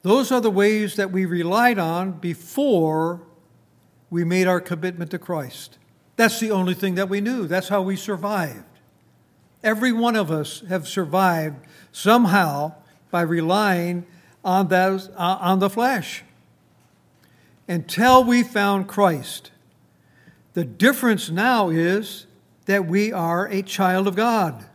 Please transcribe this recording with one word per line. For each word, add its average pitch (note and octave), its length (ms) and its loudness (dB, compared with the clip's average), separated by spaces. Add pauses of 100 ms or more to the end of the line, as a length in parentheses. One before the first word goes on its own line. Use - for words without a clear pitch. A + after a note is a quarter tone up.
Those A#3 300 2
are B3 100 2
the A3 100 2
ways G#3 440 2
that G3 160 -2
we F#3+ 140 0
relied F#3+ 540 2
on F3 340 -2
before E3+ 1080 0 (880)
we E3+ 140 -2
made F3+ 240 2
our F3+ 140 2
commitment F3 500 -8
to F3 80 -8
Christ. - 580 -10 (380)
That's A3+ 240 2
the A3 120 -2
only F#3 220 0
thing F#3 220 -2
that F#3 140 -2
we G3+ 120 -2
knew. A3 260 -4
That's F#3 220 -2
how G3 120 2
we F#3+ 140 -2
survived. F#3 680 -4 (1000)
Every A3 300 0
one A#3 240 0
of F3+ 120 0
us D#3 380 -4
have F3 220 -4
survived E3 680 0 (380)
somehow F3 800 2 (380)
by F3 100 0
relying F3 840 0 (380)
on F#3+ 240 2
those, F#3+ 440 2
uh, F3+ 280 -2
on F#3 200 2
the G3 100 2
flesh. A3+ 540 -4 (1400)
Until A#3 600 4
we A#3+ 180 4
found G3+ 460 0
Christ, E3+ 640 -2 (1000)
the E3 120 -2
difference A3+ 640 0
now G#3 400 0
is F3 580 -2 (380)
that G3 200 0
we G3+ 280 0
are E3+ 340 -2
a G3 140 -4
child F#3+ 440 0
of F#3+ 100 -2
God. G3 600 0